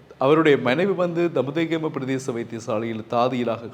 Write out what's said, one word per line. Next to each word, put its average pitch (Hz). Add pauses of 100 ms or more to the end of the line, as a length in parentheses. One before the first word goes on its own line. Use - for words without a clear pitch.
(260)
அவருடைய 156 (100)
மனைவி 170
வந்து 175 (140)
தமுதேகம 156
பிரதேச 131
வைத்தியசாலையில் 113 (120)
தாதியராக 120